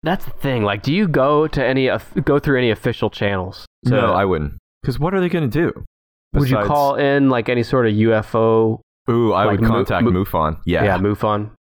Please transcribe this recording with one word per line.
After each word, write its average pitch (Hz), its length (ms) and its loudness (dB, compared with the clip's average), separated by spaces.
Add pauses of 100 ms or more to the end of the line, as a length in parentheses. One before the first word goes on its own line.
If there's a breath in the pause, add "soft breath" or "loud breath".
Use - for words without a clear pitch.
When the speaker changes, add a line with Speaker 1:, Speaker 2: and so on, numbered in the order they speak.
Speaker 1:
That's 185 220 -2
the - 60 -6
thing. 127 320 -2
Like, 104 200 -2
do 135 120 0
you 208 120 0
go 147 400 2
to 147 160 -2
any 131 280 2
of-, 107 200 -4 (140)
go 143 140 2
through 143 180 0
any 123 140 2
official 107 400 -2
channels? 95 560 -6 (180)
To 123 60 2
Speaker 2:
No, 107 240 2
I 95 100 2
wouldn't. 78 300 -2 (320)
'Cause 127 120 -4
what 165 140 -2
are 196 80 0
they 180 80 0
gonna 165 200 -2
do 139 240 -2 (600)
Speaker 1:
Would 143 160 2
you 131 80 2
Speaker 2:
besides 104 120 0
Speaker 1:
call 143 260 2
in, 139 340 2
like, 123 220 0
any 123 120 0
sort 123 240 2
of 107 60 2
U 110 220 4
F 107 200 -4
O? 113 460 2 (300)
Speaker 2:
Ooh, 117 240 2
I 95 100 2
Speaker 1:
Like, 101 160 0
Speaker 2:
would 113 80 2
Speaker 1:
Mu-, - 0 -
Speaker 2:
contact 101 360 0
Speaker 1:
Mu-, 95 200 2
Speaker 2:
mufon. 80 400 -2
Yeah. 85 200 0
Speaker 1:
Yeah, 95 140 2
mufon. 104 520 -2 (160)